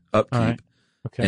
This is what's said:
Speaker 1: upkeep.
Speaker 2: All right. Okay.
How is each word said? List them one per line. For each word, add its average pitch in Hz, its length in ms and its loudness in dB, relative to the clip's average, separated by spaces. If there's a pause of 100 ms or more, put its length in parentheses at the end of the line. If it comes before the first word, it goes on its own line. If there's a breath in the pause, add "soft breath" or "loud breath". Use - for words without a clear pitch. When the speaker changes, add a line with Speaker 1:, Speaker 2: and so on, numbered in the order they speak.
(120)
Speaker 1:
upkeep. 107 220 0
Speaker 2:
All 123 140 0
right. 117 120 -2 (460)
Okay. - 220 -8